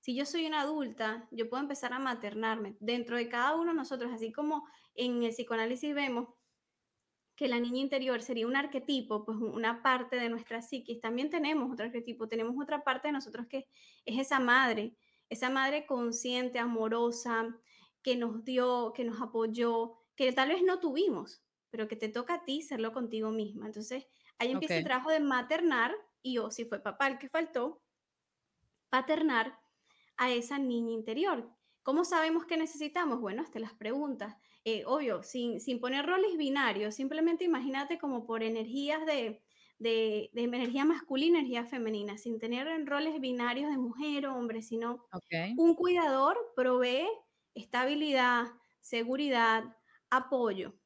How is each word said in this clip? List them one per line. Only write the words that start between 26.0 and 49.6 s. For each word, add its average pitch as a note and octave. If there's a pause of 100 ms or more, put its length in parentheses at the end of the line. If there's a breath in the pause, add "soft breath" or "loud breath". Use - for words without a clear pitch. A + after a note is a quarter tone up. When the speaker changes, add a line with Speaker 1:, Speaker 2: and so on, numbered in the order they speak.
Speaker 1:
y B3+
o A3
si A#3
fue G#3
papá C4+
el C4
que C4+
faltó, D#4+ (1080)
paternar C4 (580 soft breath)
a B3+
esa A#3+
niña A#3+
interior. A#3 (320)
¿Cómo D4+
sabemos E4
qué E4+
necesitamos? D4+
Bueno, G#3+
hazte D#4+
las A3
preguntas. A#3 (280 soft breath)
Eh, A3
obvio, B3
sin, A#3+
sin B3
poner C4+
roles F#4
binarios, B3
simplemente D#4+
imagínate C#4+
como B3+
por A3+
energías C4
de, A#3+ (360 soft breath)
de, A3
de A#3
energía B3
masculina, D#4
energía B3
femenina, A3
sin A3+
tener A#3+
en D#4+
roles D4+
binarios B3+
de C#4
mujer C#4
o C4+
hombre, A3+
sino A#3
Speaker 2:
Ok. F3+ (240)
Speaker 1:
un E4
cuidador E4 (160)
provee B3+ (480)
estabilidad, B3+ (340 soft breath)
seguridad, A#3 (460 soft breath)